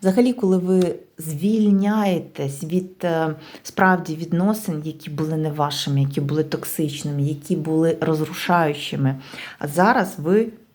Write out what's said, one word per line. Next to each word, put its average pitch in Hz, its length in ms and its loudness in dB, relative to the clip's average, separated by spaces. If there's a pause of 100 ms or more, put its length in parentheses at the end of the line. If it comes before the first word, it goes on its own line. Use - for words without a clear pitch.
Взагалі, 240 320 4
коли 190 240 2
ви 180 380 2 (220)
звільняєтесь 196 1500 0
від, 180 400 -4
е, 160 320 0 (280)
справді 175 520 2
відносин, 170 680 -2
які 156 260 -10
були 156 280 -2
не 156 140 0
вашими, 143 500 0
які 139 200 0
були 151 220 0
токсичними, 147 800 -4
які 151 320 -2
були 160 460 0
розрушаючими. 151 1120 0 (440)
А - 80 -6
зараз 190 500 2
ви 190 300 2 (280)